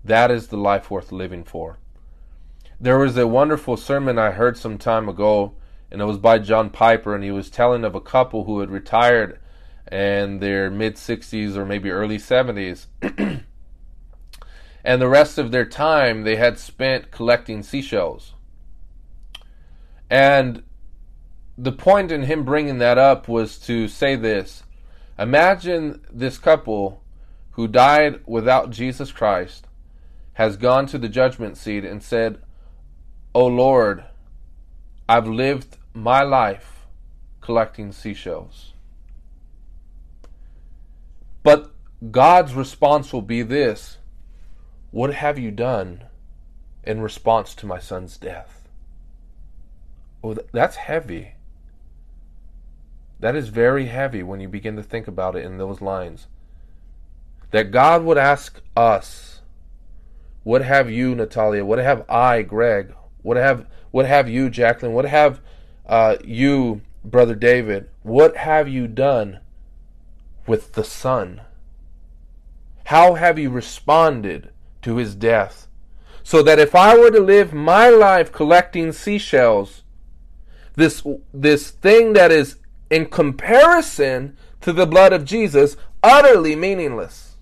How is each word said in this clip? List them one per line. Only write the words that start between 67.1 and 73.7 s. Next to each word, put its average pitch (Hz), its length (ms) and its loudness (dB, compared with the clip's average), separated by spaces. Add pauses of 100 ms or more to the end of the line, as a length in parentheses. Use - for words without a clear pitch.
David? 110 540 0 (140)
What 143 360 4
have 156 300 -2
you 131 200 -6
done 110 520 -4 (1040)
with 110 260 -4
the 110 120 -6
Son? 110 580 -8 (1400)
How 170 280 6
have 165 240 0
you 143 120 -4
responded 123 1000 -2 (320)